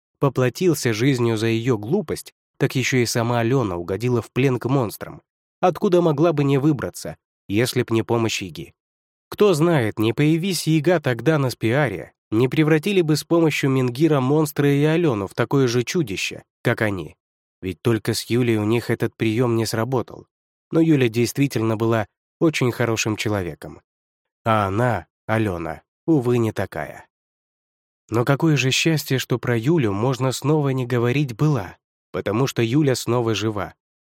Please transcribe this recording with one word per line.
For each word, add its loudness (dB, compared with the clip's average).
поплатился 0
жизнью 2
за 0
её 0
глупость, -6
так 0
ещё 0
и 2
сама 0
Алёна 0
угодила -2
в -20
плен 0
к -6
монстрам, -4
откуда 2
могла 2
бы 0
не 2
выбраться, -2
если 0
б -6
не 2
помощь -2
Яги. -12
Кто 4
знает, 2
не 2
появись 0
Яга 2
тогда 0
на 0
Спиаре, -2
не 2
превратили 2
бы 2
с -6
помощью 2
Мингира 2
монстра 2
и 2
Алёну 2
в -16
такое 2
же 2
чудище, -6
как 0
они. -4
Ведь -8
только 0
с -6
Юлей 0
у 0
них 0
этот -2
приём 0
не -2
сработал. -4
Но 2
Юля 4
действительно 0
была 0
очень 2
хорошим -2
человеком. -6
А 2
она, -2
Алёна, -2
увы, 2
не 0
такая. -8
Но 0
какое 2
же 0
счастье, 0
что -4
про -2
Юлю 0
можно -2
снова -2
не -4
говорить 0
«была», -2
потому 0
что -2
Юля 2
снова -2
жива, -4